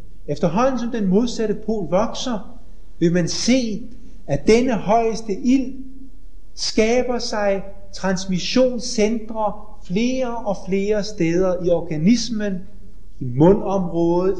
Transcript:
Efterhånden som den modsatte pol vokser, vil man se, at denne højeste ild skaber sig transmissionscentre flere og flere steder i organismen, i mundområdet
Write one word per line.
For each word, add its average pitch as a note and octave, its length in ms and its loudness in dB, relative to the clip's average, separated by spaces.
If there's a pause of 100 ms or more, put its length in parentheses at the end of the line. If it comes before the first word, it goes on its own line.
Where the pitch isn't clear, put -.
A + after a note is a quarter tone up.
(260)
Efterhånden G3+ 520 2
som A#3 120 -2
den G#3+ 160 -2
modsatte G#3+ 480 2 (120)
pol G3+ 240 -2
vokser, A3 680 -2 (400)
vil E3+ 140 4
man F3 160 2
se, A3+ 540 0 (440)
at C#3 200 0
denne A#3+ 260 6
højeste G#3+ 600 2
ild B3 420 2 (800)
skaber A#3+ 640 0
sig G3+ 440 -2 (300)
transmissionscentre G#3+ 1600 0 (320)
flere A#3+ 520 0
og G#3 200 -2 (120)
flere G3 360 2
steder F3 600 2
i F3 40 0
organismen, F#3+ 840 2 (640)
i C3+ 40 -4
mundområdet F3 1160 2